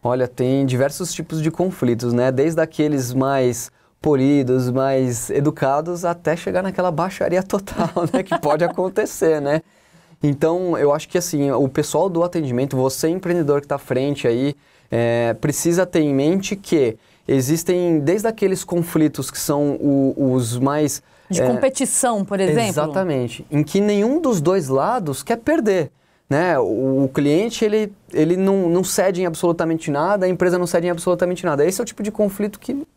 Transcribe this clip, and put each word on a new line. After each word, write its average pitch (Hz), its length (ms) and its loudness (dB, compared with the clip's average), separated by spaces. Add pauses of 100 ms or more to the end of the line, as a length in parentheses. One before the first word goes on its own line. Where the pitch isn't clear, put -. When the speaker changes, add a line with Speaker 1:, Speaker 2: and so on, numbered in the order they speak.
Speaker 1:
Olha, 123 240 0
tem 131 380 0
diversos 139 480 -2
tipos 160 300 -6
de 160 80 0
conflitos, 123 640 -2
né? 127 180 2
Desde 156 300 2
aqueles 151 500 -2
mais 131 580 0 (300)
polidos, 131 720 2
mais 131 580 0
educados, 151 760 0
até 170 320 -2
chegar 180 280 -4
naquela 185 280 -2
baixaria 180 520 -2
total, 202 480 -4 (140)
<laughs> 160 60 -2
né? 220 120 0
Que 165 160 -4
pode 156 260 0
acontecer, 170 800 0
né? 147 180 0 (600)
Então, 160 560 0
eu 143 160 4
acho 151 160 -6
que, 180 80 0
assim, 143 320 0
o 135 180 2
pessoal 151 400 0
do 170 140 0
atendimento, 139 520 -2
você 131 340 0
empreendedor 170 520 0
que 143 60 -20
tá 147 80 -2
à 139 40 -4
frente 135 480 -2
aí, 131 280 2 (360)
é, 117 440 2
precisa 170 500 0
ter 180 160 0
em 147 140 2
mente 180 420 0
que 135 400 0 (320)
existem 165 720 2
desde 196 280 0
aqueles 190 340 -2
conflitos 160 680 0
que - 80 -12
são 147 420 0
o, 139 540 2
os 123 240 0
mais, 143 440 0 (260)
Speaker 2:
De 175 140 0
Speaker 1:
é, - 40 4
Speaker 2:
competição, 240 800 0
por 196 140 -4
exemplo? 185 300 2
Speaker 1:
Exatamente, 151 840 -2
em 151 140 2
que 190 160 0
nenhum 208 400 2
dos 247 200 0
dois 170 280 0
lados 151 560 -2
quer 233 140 -2
perder, 214 520 0 (400)
né? 160 280 2
O, 131 460 2
o 131 80 0
cliente, 165 520 0
ele, 214 280 0 (200)
ele 165 240 2
não, 190 320 2
não 175 160 2
cede 185 380 0
em 185 40 0
absolutamente 165 640 -2
nada, 185 360 0
a - 20 2
empresa 175 280 0
não 180 120 0
cede 170 180 0
em 175 40 0
absolutamente 175 540 -2
nada. 147 200 2
Esse 185 160 0
é - 20 -2
o - 20 -2
tipo - 180 -10
de 208 100 -6
conflito 208 480 -2
que 277 260 -8 (100)